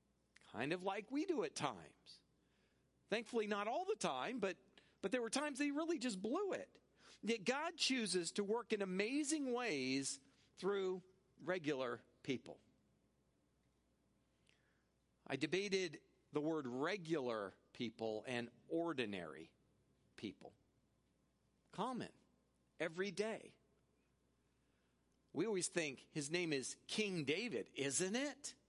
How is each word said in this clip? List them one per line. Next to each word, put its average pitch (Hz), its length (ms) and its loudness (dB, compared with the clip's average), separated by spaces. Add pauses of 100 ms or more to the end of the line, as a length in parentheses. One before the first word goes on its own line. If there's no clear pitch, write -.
(520)
Kind 135 200 0
of 180 100 -2
like 196 280 -2
we 294 160 0
do 294 180 2
at 143 100 -4
times. 98 640 -6 (920)
Thankfully, 226 360 0
not 208 220 0
all 302 200 0
the 415 80 2
time, 160 440 0
but, 190 160 0 (460)
but 196 100 -2
there 247 100 2
were 226 80 -2
times 285 280 0
they 285 120 2
really 311 280 2
just 214 220 -2
blew 330 320 2
it. 101 160 -4 (540)
Yet 214 220 0
God 302 320 2
chooses 190 560 2
to 208 120 2
work 226 280 0
in 208 100 2
amazing 262 680 2
ways 139 680 2 (380)
through 185 440 2 (420)
regular 139 560 0 (220)
people. 120 360 -4 (2750)
I 143 100 -2
debated 180 640 0 (340)
the 147 80 2
word 151 280 2
regular 135 840 0 (200)
people 110 560 -2
and 120 200 -2 (200)
ordinary 107 800 -2 (640)
people. - 360 -10 (1200)
Common, 202 360 -2 (720)
every 175 300 0
day. 208 420 -4 (1800)
We 170 140 0
always 196 220 0
think 151 440 -2
his 147 180 -4
name 170 220 0
is 131 240 -2 (120)
King 190 360 0
David, 151 500 0
isn't 151 420 2
it? 285 380 -4 (140)